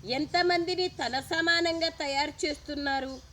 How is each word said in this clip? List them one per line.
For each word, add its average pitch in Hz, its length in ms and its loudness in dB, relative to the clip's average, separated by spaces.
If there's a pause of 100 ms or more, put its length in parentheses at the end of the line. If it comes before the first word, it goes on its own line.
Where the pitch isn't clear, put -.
ఎంతమందిని 349 800 2
తన 254 320 -2
సమానంగా 330 680 2
తయారు 294 580 -2
చేస్తున్నారు, 277 760 -4 (120)